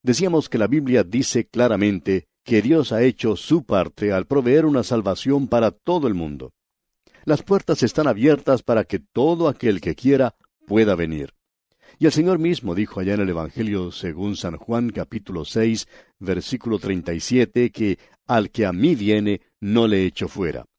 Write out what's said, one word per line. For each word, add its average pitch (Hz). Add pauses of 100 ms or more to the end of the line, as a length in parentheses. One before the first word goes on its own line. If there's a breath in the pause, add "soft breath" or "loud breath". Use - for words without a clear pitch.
decíamos 156
que 120
la 104
Biblia 127
dice 117
claramente 101 (160)
que 113
Dios 139
ha 113
hecho 113
su -
parte 98
al 92
proveer 143
una 139
salvación 120
para 113
todo 170
el 104
mundo. 73 (680 soft breath)
Las 151
puertas 185
están 151
abiertas 127
para 110
que 92
todo 165
aquel 117
que 82
quiera 131 (320)
pueda 107
venir. 80 (680 soft breath)
Y 156
el 147
Señor 170
mismo 151
dijo 101
allá 95
en 104
el 95
Evangelio 90
según 92
San 85
Juan, 117
capítulo 92
seis, 113 (320 soft breath)
versículo 98
treinta 90
y 82
siete, 120
que 104 (260 soft breath)
"al 113
que 107
a 90
mí 135
viene, 104 (200)
no 110
le 98
echo 92
fuera". 76 (120)